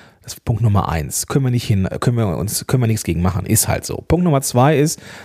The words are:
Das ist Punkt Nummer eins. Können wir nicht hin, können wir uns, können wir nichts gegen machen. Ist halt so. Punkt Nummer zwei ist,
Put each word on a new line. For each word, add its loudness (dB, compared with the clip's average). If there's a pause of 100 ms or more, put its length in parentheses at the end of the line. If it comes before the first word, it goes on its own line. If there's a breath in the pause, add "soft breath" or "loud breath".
(220 loud breath)
Das -16
ist -20
Punkt -2
Nummer 2
eins. -4
Können 0
wir 0
nicht 0
hin, 0 (120)
können 0
wir 0
uns, -4
können 2
wir 2
nichts 0
gegen 0
machen. 0
Ist 2
halt -2
so. -6
Punkt 0
Nummer 2
zwei 4
ist, 0 (240 loud breath)